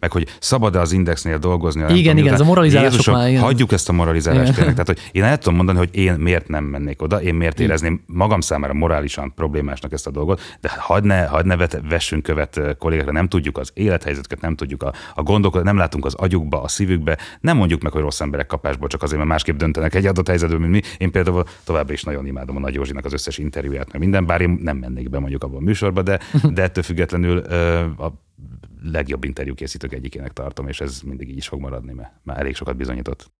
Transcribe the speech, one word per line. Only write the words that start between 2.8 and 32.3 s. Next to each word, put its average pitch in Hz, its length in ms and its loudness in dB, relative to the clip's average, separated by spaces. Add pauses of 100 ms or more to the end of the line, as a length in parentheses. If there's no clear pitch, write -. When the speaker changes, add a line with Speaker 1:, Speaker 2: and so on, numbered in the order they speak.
Speaker 1:
Jézusom, 123 220 4
Speaker 2:
már, 123 140 4
igen. 127 140 4
Speaker 1:
hagyjuk 120 300 4
ezt 95 160 0
a 95 40 2
moralizálást 82 500 4
Speaker 2:
Igen. 127 120 4
Speaker 1:
tényleg. 147 180 4
Tehát, 104 140 2
hogy 92 120 0 (140)
én 95 100 2
el 135 160 4
tudom 87 180 2
mondani, 90 220 4
hogy 87 140 4
én 92 200 2
miért 82 360 2
nem 76 160 -2
mennék 71 380 -6
oda, 80 200 0
én 85 120 0
miért 82 200 2
Speaker 2:
Igen. 117 120 0
Speaker 1:
érezném 82 400 0
magam 95 340 2
számára 71 340 -2
morálisan 73 640 -2
problémásnak 71 560 -4
ezt 76 140 -8
a - 40 -8
dolgot, 76 300 -2 (200)
de 85 180 -4
hadd 101 280 2
ne, 95 180 4
hadd 78 220 2
ne 92 100 4
vet-, 85 320 0
vessünk 80 340 -2
követ, 76 340 -2
ö, 73 220 -2
kollégákra, 78 340 0
nem 85 160 2
tudjuk 73 300 -2
az 67 160 -8
élethelyzetüket, 73 680 -2
nem 80 160 -4
tudjuk 69 260 -8
a, 67 100 -4 (220)
a - 80 -4
gondokat, 92 420 4
nem 101 120 4
látunk 80 280 0
az 69 100 -2
agyukba, 80 480 0
a 71 60 -6
szívükbe, 85 500 0 (220)
nem 165 160 2
mondjuk 87 260 2
meg, 73 100 -2
hogy 78 100 -2
rossz 73 180 -4
emberek 71 260 -4
kapásból 71 420 -4
csak - 140 -6
azért, 76 160 -2
mert 78 120 0
másképp 78 260 0
döntenek 78 380 0
egy 98 120 4
adott 92 200 2
helyzetben, 82 340 2
mint 82 120 2
mi. 104 80 4 (180)
Én 92 120 0
például 90 340 2 (200)
továbbra 76 280 -2
is 71 100 -6
nagyon 71 240 -6
imádom 67 300 -8
a 69 40 -6
Nagy 67 140 -6
Józsinak 67 300 -6
az 69 80 -6
összes 73 260 -6
interjúját, 69 540 -6
meg - 80 -8
minden, 95 260 2
bár 85 140 2
én 87 220 2
nem 76 140 -2
mennék 64 340 -8
be 67 80 -4
mondjuk 67 260 -4
abba 67 120 -8
a 67 40 -8
műsorba, 98 420 0
de, 95 180 0 (140)
Speaker 3:
<laughs> 143 200 4
Speaker 1:
de 92 80 2
ettől 90 200 0
függetlenül, 87 640 0
ö, 85 340 2
a 80 320 -6 (720)
legjobb 73 420 -4
interjúkészítők 67 680 -8
egyikének 65 400 -12
tartom, 69 360 -10
és 69 120 -10
ez 67 240 -8
mindig 65 240 -12
így 65 80 -12
is - 120 -12
fog 71 120 -10
maradni, 64 320 -10
mert 60 200 -16 (100)
már 67 160 -10